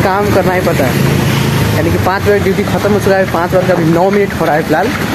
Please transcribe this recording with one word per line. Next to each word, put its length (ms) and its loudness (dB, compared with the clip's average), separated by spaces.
काम 220 0
करना 200 2
ही 120 0
पड़ता 200 0
है, 60 -2
यानी 140 0
कि 160 0
पाँच 160 -2
बजे 220 2
ड्यूटी 200 0
खत्म 280 0
हो 80 2
चुका 160 2
है, 160 0
पाँच 220 -2
बज 120 0
के 60 2
अभी 200 0
नौ 180 2
मिनट 200 0
हो 60 0
रहा 80 0
है 80 0
फिलहाल। 260 0